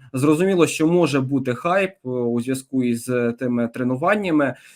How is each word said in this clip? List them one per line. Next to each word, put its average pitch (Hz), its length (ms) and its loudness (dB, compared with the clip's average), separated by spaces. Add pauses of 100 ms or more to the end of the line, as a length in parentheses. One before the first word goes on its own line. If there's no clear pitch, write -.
(120)
Зрозуміло, 156 540 2
що 156 200 -2
може 160 340 2
бути 131 340 -2
хайп, 185 360 -2
е, - 180 -16
у 120 320 -2
зв'язку 131 420 -4
із, 120 260 -2
е, 120 240 0
тими 120 360 -2
тренуваннями, 147 840 0 (220)